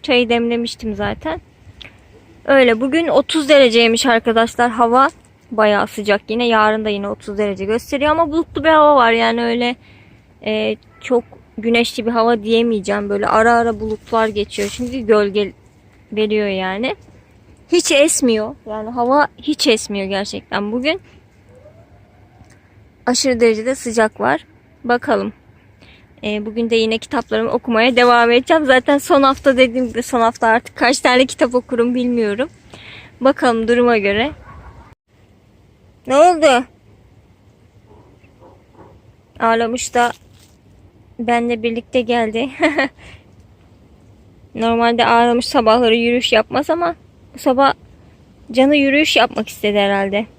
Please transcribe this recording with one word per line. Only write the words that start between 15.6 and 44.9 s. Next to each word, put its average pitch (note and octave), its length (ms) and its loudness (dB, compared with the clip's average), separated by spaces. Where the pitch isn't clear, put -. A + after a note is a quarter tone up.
veriyor G#3+ 360 -2
yani. G3 480 -4
Hiç E4+ 200 2
esmiyor. C4+ 640 0
Yani G#3+ 240 -10
hava B3 380 0
hiç D4 300 -4
esmiyor G#3 380 -2
gerçekten G3+ 680 -6
bugün. C#4+ 300 -4
Aşırı B3 340 -2
derecede A3+ 360 0
sıcak A3+ 440 -4
var. B3+ 260 -2
Bakalım. A#3 500 -2
E, G#3 220 -6
bugün A3 240 -6
de A#3 60 0
yine A3 220 0
kitaplarımı A3 540 -4
okumaya A#3 440 0
devam A#3+ 360 4
edeceğim. D4 340 2
Zaten C4 320 4
son C#4+ 260 2
hafta C4+ 340 2
dediğim B3 300 -2
gibi A3 160 -6
son A#3+ 180 -2
hafta A#3 260 0
artık A3+ 280 0
kaç C#4 240 0
tane B3+ 260 2
kitap B3+ 300 -4
okurum B3 400 -2
bilmiyorum. A#3+ 540 -2
Bakalım A#3+ 460 0
duruma A#3+ 300 4
göre. G#3 340 -2
Ne C4 100 2
oldu? D4+ 480 4
Ağlamış A3+ 540 -2
da A#3+ 180 0
benle A#3 440 -2
birlikte A#3 380 -4
geldi. A#3 480 -2
<laughs> D4 300 0
Normalde A#3 500 0